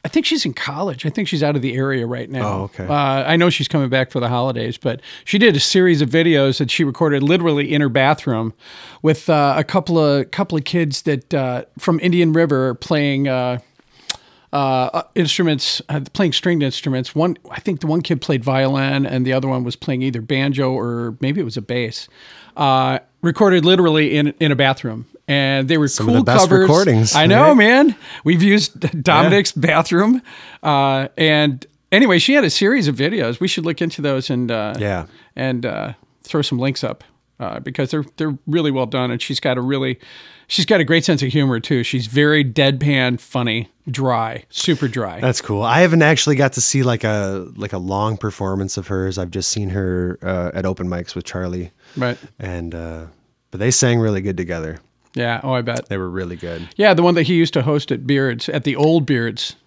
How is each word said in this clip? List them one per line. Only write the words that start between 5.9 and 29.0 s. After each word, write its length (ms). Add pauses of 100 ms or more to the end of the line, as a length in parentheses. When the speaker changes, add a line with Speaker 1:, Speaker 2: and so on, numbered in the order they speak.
Speaker 1:
of 80
videos 480
that 120
she 140
recorded 380
literally 500
in 80
her 80
bathroom 640 (500)
with, 280
uh, 260
a 80
couple 340
of, 320
couple 280
of 60
kids 380
that, 300
uh, 320 (140)
from 220
Indian 340
River 400
playing, 540
uh, 300 (920)
uh, 40 (360)
uh, 100 (120)
instruments, 760
uh, 120 (120)
playing 200
stringed 300
instruments. 520
One, 220 (140)
I 100
think 200
the 60
one 160
kid 180
played 220
violin, 640
and 180
the 80
other 140
one 160
was 140
playing 260
either 180
banjo 520
or 480
maybe 200
it 40
was 120
a 60
bass. 460 (480)
Uh, 420 (240)
recorded 420
literally 520
in, 120 (120)
in 100
a 60
bathroom. 500 (220)
And 400
they 100
were 80
Speaker 2:
Some 200
Speaker 1:
cool 100
Speaker 2:
of 60
the 100
best 160
Speaker 1:
covers. 140
Speaker 2:
recordings, 520
Speaker 1:
I 120
know, 240
Speaker 2:
right? 60
Speaker 1:
man. 400 (280)
We've 180
used 380
<laughs> 240